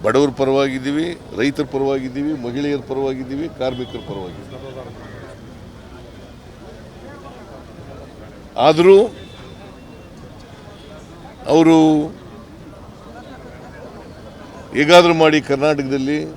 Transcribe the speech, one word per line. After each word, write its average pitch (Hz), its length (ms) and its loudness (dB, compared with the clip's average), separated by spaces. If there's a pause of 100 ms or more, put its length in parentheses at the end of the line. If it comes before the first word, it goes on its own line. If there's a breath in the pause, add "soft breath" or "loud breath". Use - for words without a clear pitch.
ಬಡವರ 127 260 4
ಪರವಾಗಿದ್ದೀವಿ, 139 880 -2 (200)
ರೈತರ 139 260 0
ಪರವಾಗಿದ್ದೀವಿ, 135 720 -4
ಮಹಿಳೆಯರ 139 460 -4
ಪರವಾಗಿದ್ದೀವಿ, 135 680 -6 (100)
ಕಾರ್ಮಿಕರ 127 320 -4
ಪರವಾಗಿದ್ದೀವಿ. 123 960 -12 (3750)
ಆದರೂ 175 500 8 (2500)
ಅವರು 156 640 6 (2500)
ಹೇಗಾದ್ರೂ 170 400 8
ಮಾಡಿ 156 280 6
ಕರ್ನಾಟಕದಲ್ಲಿ 143 960 0